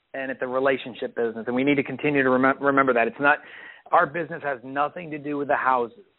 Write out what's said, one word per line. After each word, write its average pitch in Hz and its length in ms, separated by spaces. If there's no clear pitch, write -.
and 135 180
it's 127 100
a 127 60
relationship 131 640
business. 113 320
And 120 80
we 127 80
need 143 140
to 139 80
continue 139 400
to 131 40
remem-, 131 320
remember 139 340
that. 117 120
It's 113 140
not, 143 180
our 170 140
business 156 360
has 143 220
nothing 147 480
to 151 60
do 147 180
with 143 100
the 135 100
houses. 123 480